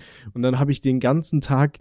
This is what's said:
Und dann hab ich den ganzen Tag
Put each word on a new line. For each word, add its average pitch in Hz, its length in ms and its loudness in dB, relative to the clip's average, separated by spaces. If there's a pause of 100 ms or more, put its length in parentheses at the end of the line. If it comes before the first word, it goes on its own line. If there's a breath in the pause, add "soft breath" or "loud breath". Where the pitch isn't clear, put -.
(320 loud breath)
Und 120 100 -6
dann 127 180 0
hab 139 100 0
ich 139 100 -4
den 131 200 0
ganzen 147 400 0
Tag 139 400 0